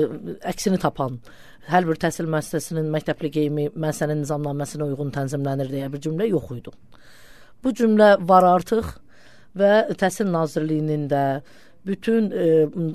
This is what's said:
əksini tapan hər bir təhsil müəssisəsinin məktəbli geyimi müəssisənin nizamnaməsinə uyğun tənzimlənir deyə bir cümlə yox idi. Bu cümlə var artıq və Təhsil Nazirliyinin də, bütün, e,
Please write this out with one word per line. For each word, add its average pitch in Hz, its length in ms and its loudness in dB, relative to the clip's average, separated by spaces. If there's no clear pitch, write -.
əksini 185 360 -2
tapan 131 380 -4
hər 175 180 2
bir 160 120 -2
təhsil 165 280 -2
müəssisəsinin 156 640 -4
məktəbli 151 400 -4
geyimi 147 400 0
müəssisənin 151 500 -4
nizamnaməsinə 147 680 -6
uyğun 139 240 -6
tənzimlənir 139 580 -4
deyə 135 200 -6
bir 139 120 -10
cümlə 165 240 -2
yox 160 300 -2
idi. - 160 -18
Bu 262 80 0
cümlə 214 380 6
var 185 160 8
artıq 180 460 2
və 202 400 4
Təhsil 190 320 0
Nazirliyinin 156 800 -2
də, 139 160 2
bütün, 208 460 0
e, 160 340 4